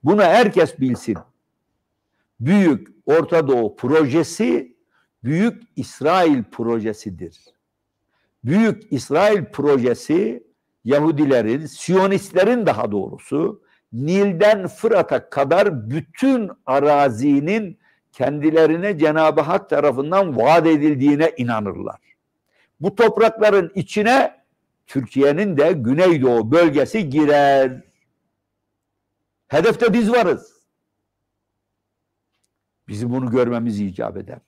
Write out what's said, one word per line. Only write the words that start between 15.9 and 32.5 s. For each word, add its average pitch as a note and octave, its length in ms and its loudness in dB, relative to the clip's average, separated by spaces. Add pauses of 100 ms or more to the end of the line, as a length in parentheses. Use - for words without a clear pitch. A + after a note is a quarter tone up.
bütün A3 600 -2 (160)
arazinin C#3+ 1120 0 (340)
kendilerine D#3+ 840 0
Cenab-ı D#3 420 2
Hak F3 300 -4
tarafından D3 680 0
vaat D3+ 300 2
edildiğine D3 680 0
inanırlar. G#2+ 640 -6 (800)
Bu F#3+ 140 -4
toprakların G#3+ 800 2
içine A3 680 -2 (440)
Türkiye'nin C#3+ 680 -2
de D3+ 160 2
Güneydoğu C3 800 0
bölgesi D#3 560 0
girer. C#3 760 2 (1700)
Hedefte A3 440 0
biz A3+ 200 0
varız. G3+ 400 0 (2250)